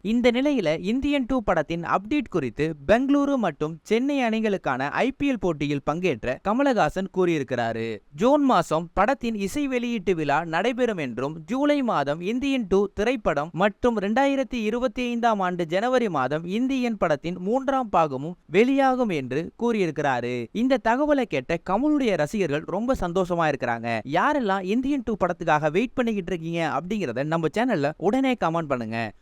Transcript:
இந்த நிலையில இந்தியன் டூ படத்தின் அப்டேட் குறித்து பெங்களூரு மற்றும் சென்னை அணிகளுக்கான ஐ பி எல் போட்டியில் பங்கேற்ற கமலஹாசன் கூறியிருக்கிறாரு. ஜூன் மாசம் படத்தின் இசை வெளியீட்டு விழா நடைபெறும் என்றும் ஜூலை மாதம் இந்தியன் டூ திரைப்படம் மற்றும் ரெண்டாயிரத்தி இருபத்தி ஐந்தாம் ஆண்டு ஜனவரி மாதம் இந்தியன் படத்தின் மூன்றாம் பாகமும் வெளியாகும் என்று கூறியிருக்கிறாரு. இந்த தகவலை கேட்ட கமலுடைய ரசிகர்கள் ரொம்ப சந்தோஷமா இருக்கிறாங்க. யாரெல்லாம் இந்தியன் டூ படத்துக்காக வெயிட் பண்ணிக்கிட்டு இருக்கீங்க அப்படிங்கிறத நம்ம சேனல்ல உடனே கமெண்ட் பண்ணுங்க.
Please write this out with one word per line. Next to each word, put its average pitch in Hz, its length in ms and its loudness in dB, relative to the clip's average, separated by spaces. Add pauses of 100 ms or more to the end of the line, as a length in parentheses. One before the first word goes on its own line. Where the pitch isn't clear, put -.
(120)
இந்த 240 240 4
நிலையில 262 340 2 (220)
இந்தியன் 277 380 0
டூ 269 80 0 (100)
படத்தின் 170 360 0 (120)
அப்டேட் 220 400 -2
குறித்து 139 300 -2 (220)
பெங்களூரு 277 480 2 (100)
மற்றும் 156 280 -4 (160)
சென்னை 269 280 0 (100)
அணிகளுக்கான 185 600 -2 (140)
ஐ 233 60 2 (100)
பி 285 140 -2
எல் 233 120 -2
போட்டியில் 147 460 -2
பங்கேற்ற 147 480 -2 (100)
கமலஹாசன் 202 680 0
கூறியிருக்கிறாரு. 127 720 0 (360)
ஜூன் 285 300 4
மாசம் 170 360 2 (120)
படத்தின் 226 380 0 (100)
இசை 294 160 -4 (100)
வெளியீட்டு 233 460 -2
விழா 143 180 2 (160)
நடைபெறும் 220 520 0
என்றும் 127 300 -4 (160)
ஜூலை 285 260 2 (140)
மாதம் 147 300 0 (100)
இந்தியன் 262 400 -2
டூ 196 100 4 (180)
திரைப்படம் 190 520 0 (120)
மற்றும் 214 420 2
ரெண்டாயிரத்தி 262 640 0
இருபத்தி 247 420 -2
ஐந்தாம் 226 360 2
ஆண்டு 180 180 -2 (100)
ஜனவரி 240 420 2
மாதம் 147 300 0 (120)
இந்தியன் 247 440 0
படத்தின் 170 440 -2
மூன்றாம் 262 500 0
பாகமும் 156 400 0 (200)
வெளியாகும் 254 600 4
என்று 131 240 -4 (200)
கூறியிருக்கிறாரு. 143 720 0 (280)
இந்த 262 260 2
தகவலை 269 460 2
கேட்ட 151 240 -2 (120)
கமலுடைய 262 420 2 (100)
ரசிகர்கள் 156 420 -2 (120)
ரொம்ப 247 280 0
சந்தோஷமா 175 480 0
இருக்கிறாங்க. 117 340 -2 (300)
யாரெல்லாம் 269 260 2 (300)
இந்தியன் 262 320 0
டூ 226 160 -2
படத்துக்காக 160 540 2
வெயிட் 233 220 2
பண்ணிக்கிட்டு 208 340 0
இருக்கீங்க 170 300 -2 (140)
அப்படிங்கிறத 156 560 -2
நம்ம 165 240 0
சேனல்ல 202 340 2 (160)
உடனே 254 280 2 (100)
கமெண்ட் 165 280 -2
பண்ணுங்க. 113 260 -2 (240)